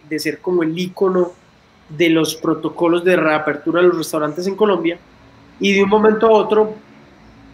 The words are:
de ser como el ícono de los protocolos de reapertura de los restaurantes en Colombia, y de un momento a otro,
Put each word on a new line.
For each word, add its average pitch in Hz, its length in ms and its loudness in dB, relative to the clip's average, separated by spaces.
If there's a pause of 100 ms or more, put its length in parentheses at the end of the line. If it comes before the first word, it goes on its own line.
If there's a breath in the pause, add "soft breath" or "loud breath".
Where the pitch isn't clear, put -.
de 156 100 -6
ser 147 220 -8
como 180 220 -2
el 160 140 -4
ícono 180 540 -2 (580)
de 160 200 0
los 160 260 0
protocolos 165 680 -2
de 180 100 4
reapertura 156 680 -2
de 180 60 6
los 175 100 2
restaurantes 156 500 -6
en 196 80 -4
Colombia, 175 420 0 (640)
y 196 140 0
de 196 100 2
un 190 60 0
momento 214 380 2
a 220 40 4
otro, 214 420 2 (800)